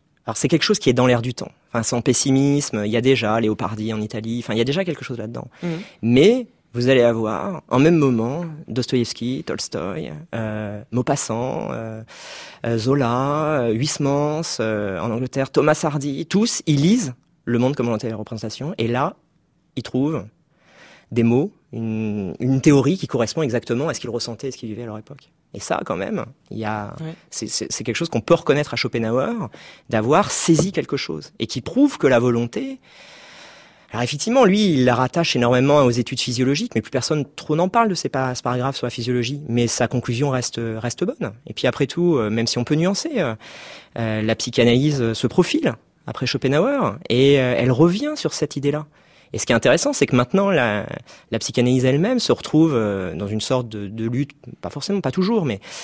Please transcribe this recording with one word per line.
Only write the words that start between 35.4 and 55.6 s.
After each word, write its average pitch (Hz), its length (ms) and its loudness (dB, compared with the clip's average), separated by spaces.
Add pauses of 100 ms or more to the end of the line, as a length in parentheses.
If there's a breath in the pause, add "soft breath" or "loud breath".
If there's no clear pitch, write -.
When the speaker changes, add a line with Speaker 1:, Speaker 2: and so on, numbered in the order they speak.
Speaker 1:
aux 123 60 6
études 120 300 -2
physiologiques, 131 540 0
mais 110 60 2
plus - 100 -8
personne 139 340 -2 (120)
trop - 180 -4
n'en 175 140 2
parle 233 200 2
de 185 60 0
ces 151 140 -4
pa-, 131 260 -2
ce - 80 -8
paragraphe 127 340 -2
sur 127 100 -4
la 120 40 -4
physiologie, 123 580 -2
mais 120 200 2
sa 117 180 0
conclusion 123 440 -2
reste, 127 300 -4 (160)
reste 120 280 -4
bonne. 185 280 -4 (140)
Et - 60 -12
puis - 160 -2
après 135 180 0
tout, 170 300 0
euh, 110 120 0
même 113 200 0
si - 100 -2
on 120 60 -2
peut 151 100 0
nuancer, 190 440 0
euh, 120 180 -2 (600 loud breath)
euh, 110 220 -2
la 110 140 0
psychanalyse 123 800 2
se 117 160 -2
profile 185 460 2 (340)
après 123 180 -6
Schopenhauer, 147 720 0 (120)
et, 139 320 6
euh, 127 160 2
elle 127 140 4
revient 180 460 4
sur - 160 -4
cette - 240 -4
idée-là. 147 300 -2 (460 soft breath)
Et 110 60 -6
ce - 80 -4
qui 131 60 2
est 117 40 6
intéressant, 139 360 4
c'est 147 140 2
que - 80 0
maintenant, 190 360 2
la, 113 360 0 (460 loud breath)
la 117 60 -2
psychanalyse 123 460 2
elle-même 170 360 2
se - 120 0
retrouve, 156 420 4
euh, 98 400 -2
dans 98 120 -4
une 107 140 -4
sorte 127 280 -2
de, 104 200 -8
de 113 180 -8
lutte, 123 240 -2 (300)
pas - 100 -8
forcément, 196 300 -4
pas - 100 -2
toujours, 190 340 0
mais 107 160 -2 (240 loud breath)